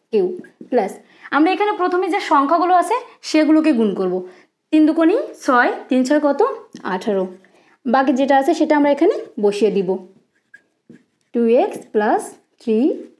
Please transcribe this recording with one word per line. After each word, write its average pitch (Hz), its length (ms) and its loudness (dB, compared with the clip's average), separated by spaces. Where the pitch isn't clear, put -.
কিউব, 190 180 0
প্লাস 208 200 0
আমরা 311 200 4
এখানে 415 160 -2
প্রথমে 359 320 -2
যে 381 60 -2
সংখ্যাগুলো 330 500 2
আছে 381 140 -2
সেগুলোকে 311 500 2
গুণ 214 200 0
করব। 185 160 -2
তিন 311 160 4
দুগুণে 330 300 2
ছয়, 262 260 2
তিন 254 180 2
ছয় 294 200 2
কত? 277 140 0
আঠারো। 190 300 -2
বাকি 262 260 2
যেটা 277 220 2
আছে 269 180 0
সেটা 302 200 2
আমরা 285 160 2
এখানে 359 200 2
বসিয়ে 202 340 0
দিব। 185 120 -2
টু 240 60 0
এক্স - 160 -6
প্লাস 220 280 0
থ্রি 220 180 0